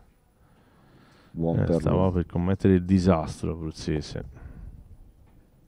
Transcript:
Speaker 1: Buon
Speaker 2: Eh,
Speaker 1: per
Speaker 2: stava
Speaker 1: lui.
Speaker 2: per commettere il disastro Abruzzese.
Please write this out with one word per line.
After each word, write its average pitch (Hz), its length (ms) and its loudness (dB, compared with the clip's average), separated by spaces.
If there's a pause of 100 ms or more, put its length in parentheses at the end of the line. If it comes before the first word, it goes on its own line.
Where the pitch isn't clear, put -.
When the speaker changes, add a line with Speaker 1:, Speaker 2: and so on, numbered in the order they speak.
(1300)
Speaker 1:
Buon 82 280 -2
Speaker 2:
Eh, 101 60 2
Speaker 1:
per 85 160 2
Speaker 2:
stava 90 240 2
Speaker 1:
lui. 92 80 2
Speaker 2:
per 87 120 0
commettere 95 500 2
il 90 100 2
disastro 87 680 2
Abruzzese. 80 720 -6 (1400)